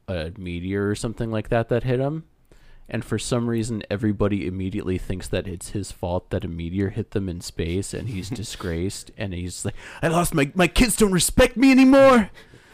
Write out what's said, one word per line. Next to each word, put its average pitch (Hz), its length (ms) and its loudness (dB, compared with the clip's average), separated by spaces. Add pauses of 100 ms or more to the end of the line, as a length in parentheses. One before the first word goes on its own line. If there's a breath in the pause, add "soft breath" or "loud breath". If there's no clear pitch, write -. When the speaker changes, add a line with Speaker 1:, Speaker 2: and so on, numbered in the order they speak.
Speaker 1:
a 87 300 -6
meteor 92 520 -4
or 104 60 0
something 113 360 -6
like 110 180 -4
that 117 200 0
that 120 140 0
hit 127 160 0
him. 151 240 -4 (680 soft breath)
And - 160 -6
for 113 120 -2
some 120 320 -2
reason, 113 400 -2
everybody 101 560 0
immediately 92 520 -4
thinks 92 320 -8
that 92 180 -4
it's 87 220 -12
his 101 240 -8
fault 90 380 -6
that 95 120 -2
a 92 60 -6
meteor 85 400 -4
hit 110 220 -6
them 98 180 -4
in 87 100 -8
space, 90 540 -6
and - 160 -8
he's 95 200 -8
Speaker 2:
<laughs> - 120 -6
Speaker 1:
disgraced, 90 760 -6
and 98 160 -8
he's 87 300 -8
like, - 120 -6 (260 loud breath)
"I 156 80 0
lost 165 240 0
my, 143 220 2
my 180 120 4
kids 233 300 2
don't 202 160 4
respect 240 420 2
me 269 160 6
anymore," 262 580 8 (440 loud breath)